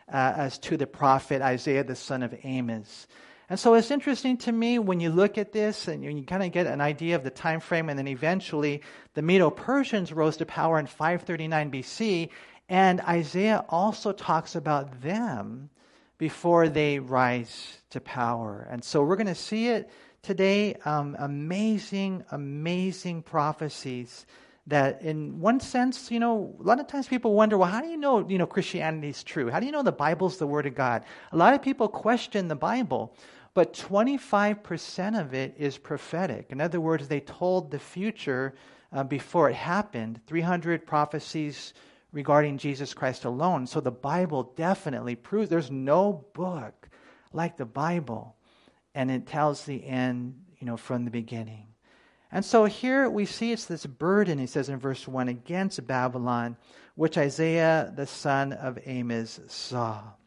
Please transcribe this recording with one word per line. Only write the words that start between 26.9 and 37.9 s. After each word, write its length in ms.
people 260
wonder, 240
"Well, 120
how 100
do 80
you 80
know, 320
you 100
know, 100
Christianity 600
is 160
true? 260
How 120
do 40
you 60
know 120
the 100
Bible's 440
the 100
Word 180
of 100
God?" 300
A 60
lot 160
of 80
people 260
question 640
the 60
Bible, 600
but 200
twenty-five 920
percent 520
of 180
it 240
is 200
prophetic. 720
In 100
other 220
words, 260
they 140
told 500
the 80
future, 760